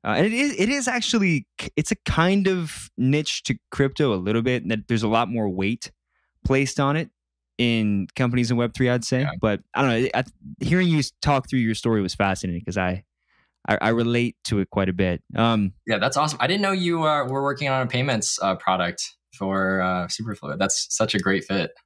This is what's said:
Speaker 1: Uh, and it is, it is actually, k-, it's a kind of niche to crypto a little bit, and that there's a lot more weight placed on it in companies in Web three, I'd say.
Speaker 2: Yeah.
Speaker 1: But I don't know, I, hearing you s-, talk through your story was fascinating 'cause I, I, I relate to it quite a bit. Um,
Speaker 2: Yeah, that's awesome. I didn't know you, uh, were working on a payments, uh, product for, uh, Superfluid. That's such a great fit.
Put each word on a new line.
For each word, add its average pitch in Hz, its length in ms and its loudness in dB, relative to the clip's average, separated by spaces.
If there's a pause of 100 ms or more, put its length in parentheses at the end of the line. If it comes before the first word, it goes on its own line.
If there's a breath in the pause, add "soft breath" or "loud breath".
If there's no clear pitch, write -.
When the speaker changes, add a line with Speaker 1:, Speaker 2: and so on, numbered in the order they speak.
Speaker 1:
Uh, 104 140 -2
and 165 80 4
it 220 80 0
is, 277 260 0
it 202 100 2
is 269 180 -2
actually, 202 600 0 (100)
k-, - 180 -10
it's - 160 -2
a 220 40 0 (100)
kind 185 420 2
of 180 500 -4
niche 139 460 0
to 113 140 -4 (140)
crypto 135 420 2
a 98 40 0
little 104 240 0
bit, 127 200 0
and 92 100 -4
that 107 160 -4
there's 113 160 0
a 113 40 0
lot 113 220 2
more 110 200 -2
weight 98 420 -4 (540)
placed 135 340 2
on 143 180 2
it 165 120 -6 (480)
in 107 580 2
companies 123 360 2
in 120 60 2
Web 120 160 0
three, 127 160 2
I'd 123 160 0
say. 131 160 0
Speaker 2:
Yeah. 143 180 -2
Speaker 1:
But 104 220 2 (120)
I - 80 0
don't 120 220 2
know, - 100 0
I, 131 100 0 (360)
hearing 180 300 2
you 160 100 4
s-, - 220 -2
talk 139 280 2
through 131 100 0
your 113 160 0
story 110 260 2
was 90 140 -2
fascinating 92 500 0
'cause 95 120 -6
I, 92 280 -2 (640)
I, 104 120 2
I 110 100 2
relate 117 460 0 (100)
to 104 140 0
it 95 120 -2
quite 95 180 0
a 90 40 -2
bit. 90 300 0 (120)
Um, 110 380 2 (140)
Speaker 2:
Yeah, 110 120 0
that's 120 180 0
awesome. 151 240 0
I 123 60 0
didn't 196 160 0
know 196 100 0
you, 175 320 0
uh, 147 200 2
were 131 160 -2
working 139 280 -2
on 131 120 0
a 127 60 -2
payments, 127 540 -2
uh, 95 140 0
product 90 600 -2 (220)
for, 95 440 0
uh, 90 260 -2
Superfluid. 92 520 -8
That's - 340 -2
such 110 220 0
a 98 40 2
great 95 260 0
fit. 95 260 -4 (140)